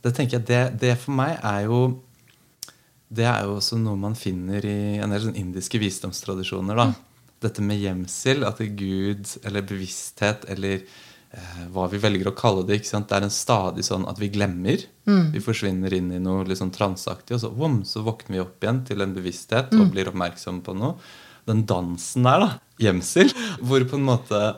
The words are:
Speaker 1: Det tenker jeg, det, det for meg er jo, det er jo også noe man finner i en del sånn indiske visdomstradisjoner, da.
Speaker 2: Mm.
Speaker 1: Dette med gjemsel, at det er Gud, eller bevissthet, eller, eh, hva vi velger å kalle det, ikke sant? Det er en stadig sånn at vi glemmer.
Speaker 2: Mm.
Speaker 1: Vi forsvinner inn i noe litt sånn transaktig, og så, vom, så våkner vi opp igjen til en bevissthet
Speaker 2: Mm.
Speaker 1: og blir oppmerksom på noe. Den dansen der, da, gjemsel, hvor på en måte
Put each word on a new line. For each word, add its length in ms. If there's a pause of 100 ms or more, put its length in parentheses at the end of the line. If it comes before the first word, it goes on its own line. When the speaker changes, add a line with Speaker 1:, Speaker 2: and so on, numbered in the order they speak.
Speaker 1:
Det 120
tenker 240
jeg, 60
det, 340
det 200
for 120
meg 300
er 220
jo, 360 (1120)
det 140
er 180
jo 140
også 220
noe 160
man 200
finner 500
i 340
en 100
del 120
sånn 160
indiske 420
visdomstradisjoner, 960
da. 120
Speaker 2:
Mm. 80 (440)
Speaker 1:
Dette 220
med 180
gjemsel, 640
at 120
det 100
er 80
Gud, 520 (180)
eller 160
bevissthet, 880
eller, 320 (500)
eh, 300 (100)
hva 180
vi 100
velger 280
å 80
kalle 320
det, 140
ikke 100
sant? 160
Det 100
er 60
en 60
stadig 560
sånn 240
at 100
vi 100
glemmer. 540 (240)
Speaker 2:
Mm. 240
Speaker 1:
Vi 80
forsvinner 540
inn 180
i 80
noe 240
litt 160
sånn 120
transaktig, 640
og 60
så, 140
vom, 280
så 200
våkner 260
vi 100
opp 200
igjen 260
til 160
en 140
bevissthet 560
Speaker 2:
Mm. 100
Speaker 1:
og 100
blir 200
oppmerksom 500
på 140
noe. 200 (500)
Den 200
dansen 580
der, 160
da, 200 (200)
gjemsel, 520 (300)
hvor 240
på 100
en 100
måte 520